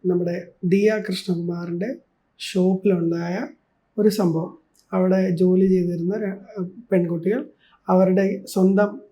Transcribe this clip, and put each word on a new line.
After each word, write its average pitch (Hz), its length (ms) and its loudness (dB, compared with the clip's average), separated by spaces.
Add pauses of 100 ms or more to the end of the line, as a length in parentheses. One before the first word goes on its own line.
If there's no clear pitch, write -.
നമ്മുടെ 175 400 -2 (180)
ദിയ 202 280 4 (160)
കൃഷ്ണകുമാറിൻ്റെ 175 800 -6 (520)
ഷോപ്പിലുണ്ടായ 180 960 0 (640)
ഒരു 214 100 4
സംഭവം. 180 440 -2 (400)
അവിടെ 185 380 2
ജോലി 185 360 4
ചെയ്തിരുന്ന 180 500 0
ര-, 196 220 -6 (540)
പെൺകുട്ടികൾ 175 520 0 (440)
അവരുടെ 190 580 2
സ്വന്തം 196 540 2 (120)